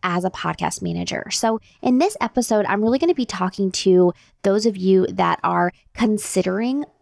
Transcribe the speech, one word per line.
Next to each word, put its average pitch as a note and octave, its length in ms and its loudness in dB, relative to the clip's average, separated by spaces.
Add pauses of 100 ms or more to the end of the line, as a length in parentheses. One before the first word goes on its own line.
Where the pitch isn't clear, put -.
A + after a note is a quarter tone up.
as F3+ 220 -2
a F#3 40 0
podcast - 520 -6
manager. F3 500 -6
So A3+ 300 -2 (200)
in B3+ 180 2
this G4 200 0
episode, A3+ 460 0
I'm G3+ 160 0
really A#3 180 2
gonna E4+ 140 2
be B3+ 120 0
talking F#3 460 -4
to F3+ 420 4 (280)
those G3+ 240 0
of G#3+ 100 0
you F#3+ 320 4
that F#3 360 -2
are F3 280 0 (220)
considering G#3+ 920 -2 (160)